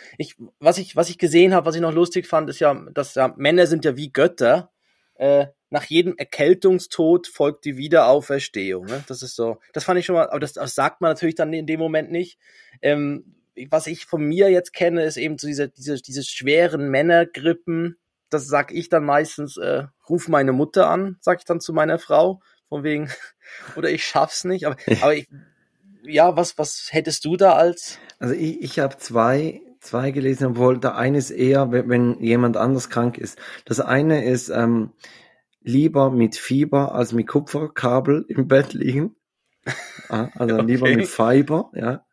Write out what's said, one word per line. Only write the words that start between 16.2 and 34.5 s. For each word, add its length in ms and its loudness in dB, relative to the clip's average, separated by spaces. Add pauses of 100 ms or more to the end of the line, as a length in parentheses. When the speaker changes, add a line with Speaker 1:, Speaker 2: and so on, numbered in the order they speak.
Speaker 1:
schweren 640 0
Männergrippen. 1080 0 (320)
Das 180 -4
sag 240 -2
ich 180 -8
dann 140 2
meistens, 540 -2
äh, 280 -4 (220)
„Ruf 220 -2
meine 240 2
Mutter 340 2
an“, 340 -2
sag 180 0
ich 60 -20
dann 140 -2
zu 140 -10
meiner 240 0
Frau, 440 0 (280)
von 140 -10
wegen, 260 -4
<laughs> 640 -20
oder 140 -4
„Ich 160 -4
schaff's 400 -2
nicht“, 220 -4
aber, 80 -4 (120)
Speaker 2:
<laughs> 140 2
Speaker 1:
aber 140 4
ich, 120 -10 (760)
ja, 340 4
was, 200 -2
was 340 -8
hättest 340 -2
du 100 -2
da 200 6
als 420 0 (220)
Speaker 2:
Also 160 -2
ich, 260 -4
ich 180 -6
hab 220 -2
zwei, 600 0 (200)
zwei 300 -4
gelesen, 400 -2
obwohl 280 2
der 160 -2
eine 220 0
ist 140 -2
eher, 400 2
we-, 180 0
wenn 340 2
jemand 340 2
anders 320 0
krank 280 -2
ist. 220 -12 (260)
Das 140 -4
eine 460 2
ist, 240 -2
ähm, 420 0 (680)